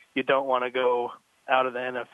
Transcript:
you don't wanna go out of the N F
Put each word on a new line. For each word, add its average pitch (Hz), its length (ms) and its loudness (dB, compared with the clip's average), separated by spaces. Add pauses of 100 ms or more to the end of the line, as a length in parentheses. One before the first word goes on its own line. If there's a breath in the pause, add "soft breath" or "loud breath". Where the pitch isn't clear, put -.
(140 soft breath)
you 131 100 -2
don't 139 220 2
wanna 127 240 0
go 123 420 0 (380)
out 131 160 4
of 127 80 -6
the 123 80 -6
N 127 160 -6
F 117 160 -8